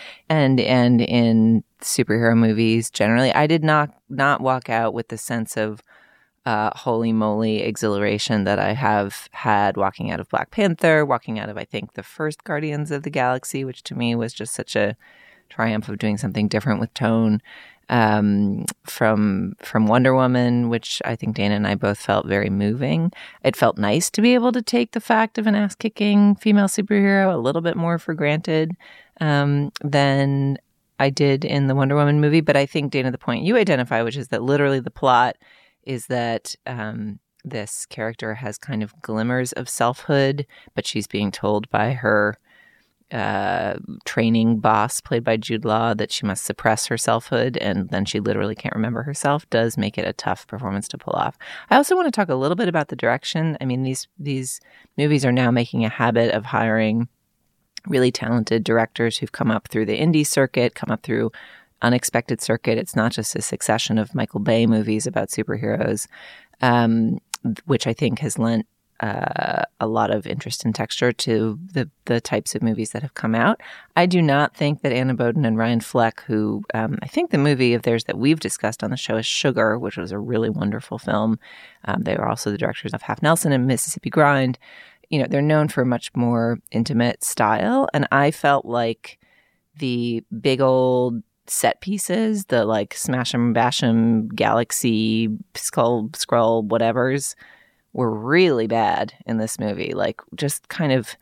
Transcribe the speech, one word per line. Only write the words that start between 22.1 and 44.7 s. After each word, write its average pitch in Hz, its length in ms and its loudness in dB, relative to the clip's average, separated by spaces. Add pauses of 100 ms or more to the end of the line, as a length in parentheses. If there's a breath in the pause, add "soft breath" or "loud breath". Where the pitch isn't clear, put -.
very 101 220 0
moving. 127 640 0 (320 loud breath)
It 135 100 2
felt 117 220 2
nice 104 340 0
to 208 120 0
be 247 120 6
able 247 180 2
to 240 100 -2
take 240 300 -2
the 220 80 -6
fact 220 360 0
of 214 100 -2
an 208 80 2
ass-kicking 208 800 2
female 208 320 4
superhero 196 640 2
a 160 40 -2
little 139 240 0
bit 165 160 0
more 170 220 0
for 165 160 -6
granted, 156 580 0 (480 loud breath)
um, 143 500 2 (140)
than 139 720 2 (420)
I 139 120 2
did 139 340 2
in 139 220 0
the 135 80 0
Wonder 139 200 2
Woman 147 260 4
movie. 147 200 4
But 151 160 2
I 139 100 2
think, 143 240 -4
Dana, 131 220 -2
the 123 60 -8
point 123 260 -4
you 214 120 2
identify, 127 460 2
which 117 140 -4
is 139 120 -8
that 110 140 -4
literally 139 380 2
the 123 100 -8
plot 123 460 2 (480 soft breath)
is 127 220 -8
that, 117 480 -4 (120)
um, 107 520 -8 (260)
this 117 420 -10
character 110 480 -8
has 110 220 -10
kind 110 280 -6
of 104 180 -10
glimmers 123 520 -2
of 127 140 -8
selfhood, 139 800 0 (300 loud breath)
but - 100 -4
she's 104 220 -4
being 101 240 -2
told 104 380 -2
by 110 220 0
her, 107 460 0 (720 soft breath)
uh, 98 640 -2 (300)
training 113 560 2
boss, 110 400 0